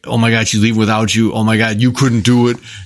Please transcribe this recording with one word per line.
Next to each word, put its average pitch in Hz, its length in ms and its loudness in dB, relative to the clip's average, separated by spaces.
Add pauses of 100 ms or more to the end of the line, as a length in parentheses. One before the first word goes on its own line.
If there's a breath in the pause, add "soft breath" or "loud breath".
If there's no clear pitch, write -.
"Oh 123 120 -4
my 113 140 2
God, 110 160 0
she's 107 140 0
leaving 110 180 2
without 110 340 0
you. 113 200 0
Oh 110 100 -2
my 110 140 2
God, 110 240 -2
you 127 100 2
couldn't 120 300 0
do 120 260 2
it." 120 100 -2 (280 loud breath)